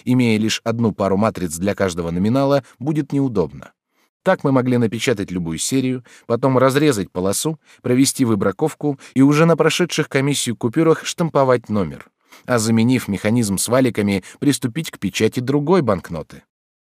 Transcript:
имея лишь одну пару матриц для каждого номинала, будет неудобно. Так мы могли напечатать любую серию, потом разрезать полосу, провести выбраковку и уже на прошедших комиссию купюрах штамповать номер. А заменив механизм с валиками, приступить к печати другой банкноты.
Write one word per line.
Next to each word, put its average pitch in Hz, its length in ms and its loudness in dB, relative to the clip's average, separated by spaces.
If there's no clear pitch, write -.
имея 120 340 4
лишь 110 240 -2
одну 113 300 0
пару 98 240 0
матриц 90 400 -2
для 98 180 -2
каждого 85 360 -2
номинала, 127 520 0
будет 147 320 -4
неудобно. 107 600 -4
Так 185 200 0
мы 143 80 0
могли 127 260 2
напечатать 110 540 -2
любую 82 260 -4
серию, 127 460 -2
потом 127 300 2
разрезать 131 540 2
полосу, 101 480 -2
провести 127 420 2
выбраковку 113 760 -2
и 127 60 4
уже 147 240 6
на 165 120 4
прошедших 156 520 0
комиссию 135 460 -2
купюрах 156 500 0
штамповать 135 640 0
номер. 85 400 -4
А 123 140 0
заменив 113 480 2
механизм 104 500 0
с - 100 -4
валиками, 107 560 0
приступить 135 500 -2
к - 100 -18
печати 107 400 -2
другой 147 420 0
банкноты. 87 640 -4